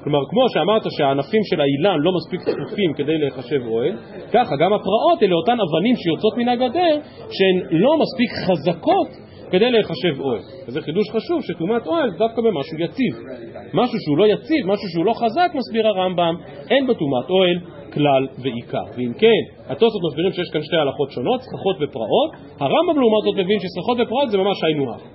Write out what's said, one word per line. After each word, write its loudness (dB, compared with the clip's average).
כלומר, 2
כמו 4
שאמרת 2
שהענפים 2
של 2
האילן 2
לא 4
מספיק -6
צפופים -2
כדי 0
להיחשב -2
אוהל, 0
ככה 2
גם 4
הפרעות 2
אלה 4
אותן 2
אבנים 2
שיוצאות -2
מן 0
הגדר 2
שהן 4
לא 4
מספיק -2
חזקות 0
כדי 4
להיחשב 0
אוהל. -2
וזה -6
חידוש -2
חשוב -2
שטומאת -4
אוהל 0
דווקא 0
במשהו 0
יציב. -2
משהו 2
שהוא 0
לא 6
יציב, 0
משהו -2
שהוא 0
לא 2
חזק, 0
מסביר 0
הרמב"ם, 0
אין 4
בטומאת 0
אוהל 4
כלל 4
ועיקר. -6
ואם -4
כן, 6
התוספות 0
מסבירים 0
שיש -4
כאן 0
שתי -2
הלכות 0
שונות, -2
סככות -4
ופרעות. 0
הרמב"ם 2
לעומת 4
זאת 0
מבין 2
שסככות -4
ופרעות 0
זה 0
ממש 0
היינו 0
הך. -16